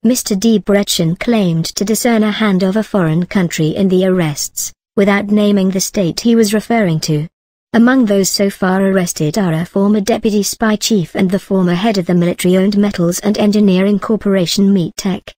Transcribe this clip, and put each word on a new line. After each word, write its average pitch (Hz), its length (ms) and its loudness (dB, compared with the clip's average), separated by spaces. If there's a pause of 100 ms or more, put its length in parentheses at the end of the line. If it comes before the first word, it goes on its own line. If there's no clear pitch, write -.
Mister 233 320 0
Debretsion 196 840 0
claimed 180 460 0 (100)
to - 80 -4
discern 220 400 0
a 214 80 0
hand 202 320 0
of 190 140 0
a 214 60 0
foreign 175 420 0
country 165 500 -2
in 196 140 0
the 185 160 2
arrests, 175 680 -2 (240)
without 202 360 0
naming 202 400 2
the 190 100 -2
state - 380 -4
he 233 160 2
was 214 180 2
referring 208 460 0
to. 156 280 -2 (460)
Among 247 320 4
those 196 240 0
so 196 220 0
far 190 340 0
arrested 180 540 -2
are 180 140 0
a 160 120 -2
former 202 340 0
deputy 214 440 0
spy 214 320 -2
chief 202 400 -2
and 190 160 0
the 190 80 0
former 185 340 0
head 202 240 0
of 175 80 -2
the 180 80 -2
military-owned 185 640 0
Metals 180 440 0
and 208 180 -2
Engineering 202 580 2
Corporation, 196 720 0
Metech. 190 680 -4